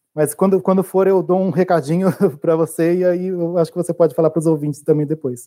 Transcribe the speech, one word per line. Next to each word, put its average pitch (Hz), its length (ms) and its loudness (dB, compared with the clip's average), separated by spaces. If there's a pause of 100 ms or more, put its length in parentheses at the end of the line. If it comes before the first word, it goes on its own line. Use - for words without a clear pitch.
(140)
Mas 151 180 0
quando, 190 300 0
quando 190 200 2
for, 190 240 0
eu 190 160 4
dou 175 160 0
um 190 120 0
recadinho 170 580 0 (160)
<laughs> 165 160 -2
pra 165 160 2
você 165 380 0
e 180 100 0
aí 180 220 0
eu 175 320 -2
acho 160 120 0
que - 60 -18
você 175 160 -2
pode 160 220 2
falar 160 160 2
pros 160 160 -2
ouvintes 147 360 0
também 151 220 0
depois. 139 420 -6